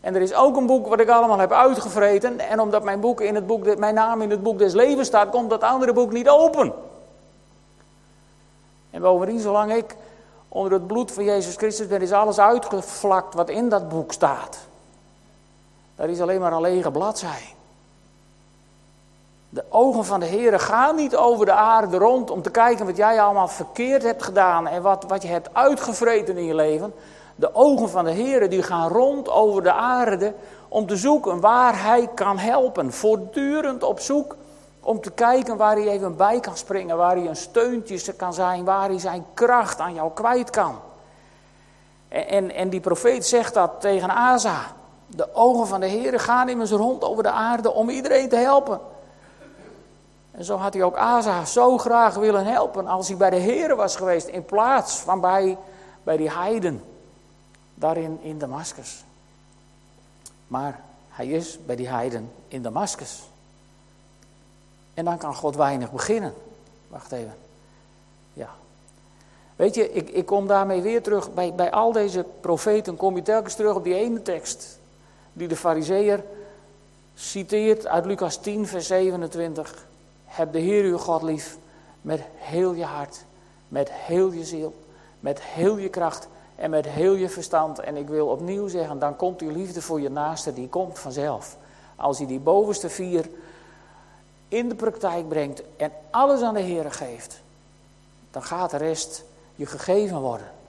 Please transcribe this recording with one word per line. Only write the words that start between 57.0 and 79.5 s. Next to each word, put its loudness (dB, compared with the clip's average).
daar -2
in, -8
in -12
Damascus. -12
Maar -8
hij -12
is -6
bij -8
die -8
heiden -8
in -12
Damascus. -8
En -8
dan -4
kan -10
God -6
weinig -2
beginnen. -4
Wacht -18
even. -12
Ja. -18
Weet 2
je, 0
ik, -4
ik -2
kom 0
daarmee 2
weer -2
terug. -2
Bij, -2
bij 0
al 2
deze -2
profeten -2
kom -2
je -6
telkens -2
terug 0
op -6
die -2
ene -4
tekst -10
die -10
de -4
fariseer 0
citeert -2
uit 0
Lucas -4
tien, -6
vers -10
zevenentwintig. -4